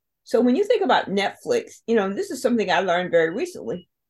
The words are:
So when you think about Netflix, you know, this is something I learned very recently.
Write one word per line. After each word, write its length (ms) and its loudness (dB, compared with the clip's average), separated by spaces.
So 180 0
when 140 4
you 80 2
think 200 2
about 260 2
Netflix, 800 -4
you 80 2
know, 180 2
this 180 -6
is 100 -10
something 300 0
I 100 2
learned 300 0
very 180 4
recently. 580 -8